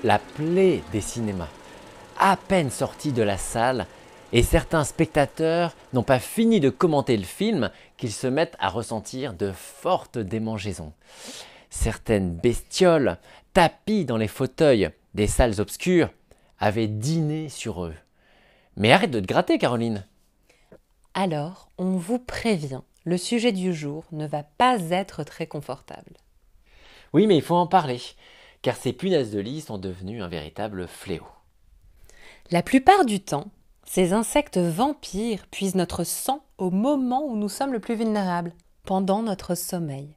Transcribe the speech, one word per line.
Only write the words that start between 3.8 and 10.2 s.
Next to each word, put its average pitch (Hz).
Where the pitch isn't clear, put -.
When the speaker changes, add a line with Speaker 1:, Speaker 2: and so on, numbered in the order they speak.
Speaker 1:
et 120
certains 160
spectateurs 160
n'ont 127
pas 127
fini 226
de 139
commenter 139
le 98
film 180
qu'ils 117
se -
mettent 156
à 95
ressentir 113
de 98
fortes -
démangeaisons. 104